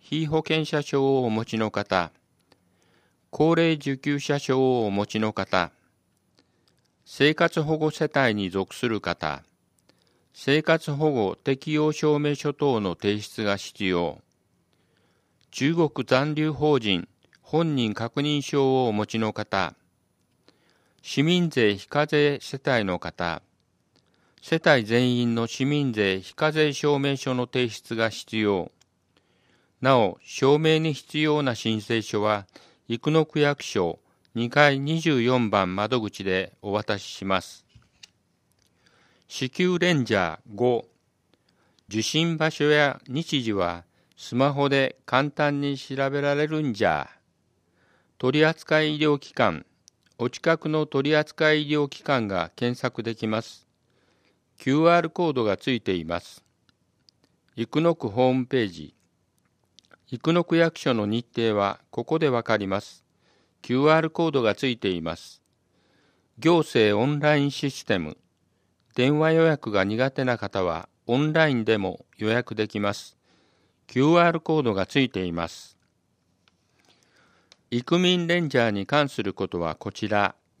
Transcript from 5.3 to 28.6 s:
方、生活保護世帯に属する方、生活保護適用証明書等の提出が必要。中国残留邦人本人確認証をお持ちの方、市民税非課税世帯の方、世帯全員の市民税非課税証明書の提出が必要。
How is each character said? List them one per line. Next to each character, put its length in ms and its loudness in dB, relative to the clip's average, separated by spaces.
方、 360 0
生 300 2
活 280 0
保 140 0
護 140 0
世 240 -4
帯 200 2
に 140 -2
属 260 -4
す 140 -2
る 140 -4
方、 400 -4
生 300 0
活 320 -2
保 160 0
護 260 0
適 380 -4
用 180 0
証 260 0
明 160 -2
書 200 -4
等 260 0
の 180 -2
提 220 -2
出 240 -8
が 140 0
必 260 -10
要。 340 0
中 240 -2
国 160 2
残 280 2
留 200 -2
邦 260 2
人 260 0
本 340 0
人 160 0
確 300 -4
認 180 -2
証 460 0
を 20 2
お 40 0
持 120 -2
ち 140 -4
の 160 -2
方、 400 -2
市 200 -2
民 280 2
税 260 2
非 100 -18
課 200 0
税 340 2
世 260 -12
帯 180 2
の 140 -2
方、 440 -8
世 220 -2
帯 160 6
全 360 2
員 180 0
の 100 -2
市 180 -6
民 280 0
税 280 0
非 140 -18
課 160 0
税 220 0
証 260 0
明 160 -2
書 180 -6
の 140 -2
提 220 -2
出 260 -10
が 140 0
必 300 -8
要。 340 0